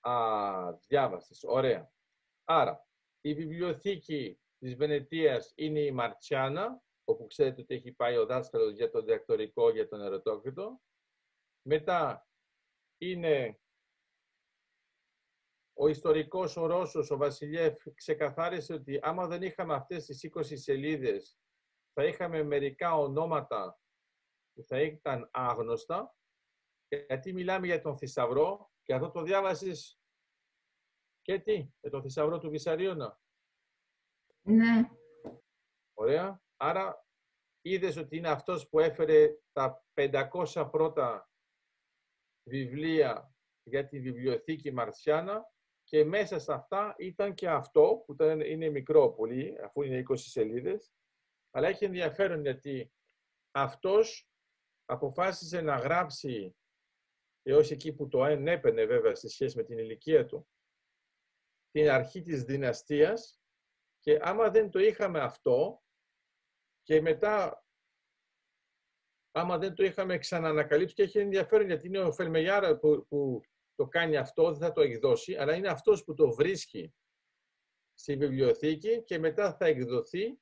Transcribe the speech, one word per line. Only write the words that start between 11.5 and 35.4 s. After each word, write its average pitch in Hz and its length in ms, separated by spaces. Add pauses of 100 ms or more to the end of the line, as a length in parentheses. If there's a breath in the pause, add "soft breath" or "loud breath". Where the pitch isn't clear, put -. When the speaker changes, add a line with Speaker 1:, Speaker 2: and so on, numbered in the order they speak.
Speaker 1:
Μετά 156 680 (680)
είναι 160 640 (2250)
ο 147 80
ιστορικός, 156 680
ο 165 100
Ρώσος, 165 440
ο 147 60
Βασιλιέφ, 147 580 (200)
ξεκαθάρισε 156 760
ότι 143 300
άμα 175 240
δεν 175 160
είχαμε 185 320
αυτές 151 320
τις 135 160
είκοσι 156 340
σελίδες, 135 840 (540)
θα 143 120
είχαμε 160 380
μερικά 147 520
ονόματα 139 840 (720)
που 131 120
θα 131 160
ήταν 147 520
άγνωστα, 120 840 (720)
γιατί 143 440
μιλάμε 185 340
για 170 140
τον 147 180
θησαυρό, 139 720 (100)
και 131 120
αυτό 156 160
το 170 120
διάβασες, 185 800 (1200)
και 190 160
τι, 196 320 (100)
για 143 100
τον 135 120
θησαυρό 151 360
του 160 120
Βυσαρίωνα. 160 720 (1200)
Speaker 2:
Ναι. 226 480 (1040)